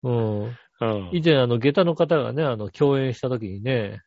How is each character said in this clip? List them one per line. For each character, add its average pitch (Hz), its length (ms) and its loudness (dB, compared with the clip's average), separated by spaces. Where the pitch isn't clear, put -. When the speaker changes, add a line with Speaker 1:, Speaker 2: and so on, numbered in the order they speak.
Speaker 1:
う 131 80 -4
ん。 110 340 -2
Speaker 2:
う 113 60 -8
ん。 107 600 -6
Speaker 1:
以 175 120 0
前、 160 120 6
あ 127 100 4
の、 120 120 2
下 139 140 2
駄 185 120 4
の 170 100 0
方 165 240 2
が 120 160 -2
ね、 156 100 -2
あ 131 100 0
の、 104 160 -8
共 139 280 2
演 131 160 0
し - 60 -16
た 131 100 -2
時 113 180 -4
に 98 140 -10
ね。 107 440 -4